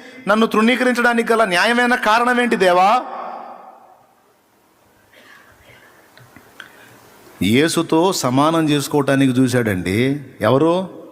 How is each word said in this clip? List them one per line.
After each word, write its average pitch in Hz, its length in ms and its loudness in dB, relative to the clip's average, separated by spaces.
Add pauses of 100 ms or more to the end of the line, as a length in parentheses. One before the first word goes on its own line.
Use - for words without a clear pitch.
(280)
నన్ను 214 180 2
తృణీకరించడానికి 233 880 0
గల 226 120 2
న్యాయమైన 233 500 0
కారణం 240 460 0
ఏంటి 233 160 0
దేవా? 185 480 2 (4000)
యేసుతో 160 720 2
సమానం 151 560 0
చేసుకోవటానికి 139 720 0
చూశాడండి. 120 840 -2 (160)
ఎవరు? 160 720 0